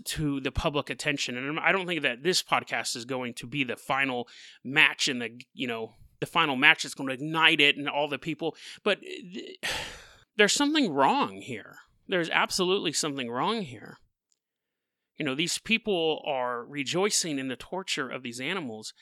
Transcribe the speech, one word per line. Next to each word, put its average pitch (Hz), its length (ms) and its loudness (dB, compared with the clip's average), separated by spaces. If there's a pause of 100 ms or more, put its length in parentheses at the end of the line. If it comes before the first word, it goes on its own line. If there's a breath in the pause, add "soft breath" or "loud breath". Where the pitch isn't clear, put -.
to 143 340 -2
the 131 120 -4
public 147 380 -2
attention. 135 480 -2
And 143 220 -4
I 160 140 4
don't 190 120 0
think 170 160 -2
that 131 220 0
this 175 180 2
podcast 120 540 -2
is 117 80 -8
going 127 320 -4
to 127 120 -12
be 135 180 -2
the 113 100 -4
final 131 540 -2 (340 loud breath)
match 143 460 4
in 123 100 -2
the, 117 220 -8 (120)
you 131 140 -6
know, 113 280 -6 (260)
the 147 40 -6
final 156 300 2
match 151 280 6
that's 143 120 -10
gonna 135 160 -4
ignite 160 480 4
it 143 160 6
and 143 140 -6
all 147 180 0
the 143 100 -4
people. 156 380 -6 (260 loud breath)
But 202 200 0
th-, - 580 -14 (360 loud breath)
<sighs> - 420 -20
there's 208 160 8
something 285 360 4
wrong 139 520 4
here. - 380 -12 (280)
There's 175 220 0
absolutely 185 640 2
something 139 360 -4
wrong 180 340 -2
here. 98 340 -14 (1200)
You 151 80 -4
know, 131 100 -2
these 160 220 -2
people 180 680 0
are 123 380 -2
rejoicing 147 760 -2
in 135 100 -6
the 123 80 -6
torture 180 520 -6
of 131 140 -10
these 120 160 -10
animals, 131 640 -6